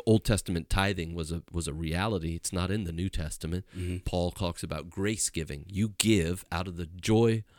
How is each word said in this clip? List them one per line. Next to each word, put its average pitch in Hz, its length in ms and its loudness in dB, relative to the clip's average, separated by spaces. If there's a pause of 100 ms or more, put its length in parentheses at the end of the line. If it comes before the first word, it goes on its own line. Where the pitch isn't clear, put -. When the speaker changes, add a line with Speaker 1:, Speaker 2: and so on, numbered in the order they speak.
Speaker 1:
Old 110 200 6
Testament 92 440 2
tithing 92 460 2
was 80 160 -4
a, 85 100 -2 (120)
was 82 120 0
a 73 80 -4
reality. 82 640 0
It's - 160 -6
not 90 180 0
in 104 140 0
the 85 80 -4
New 87 160 -2
Testament. 82 560 -4 (140)
Speaker 2:
Mm-hmm. 90 260 -4
Speaker 1:
Paul 87 280 0
talks 87 300 -4
about 80 280 -6
grace 101 400 0
giving. 73 400 -4
You 101 300 0
give 92 520 4
out 90 160 -2
of 90 80 -8
the 85 120 -8
joy 110 580 2 (140)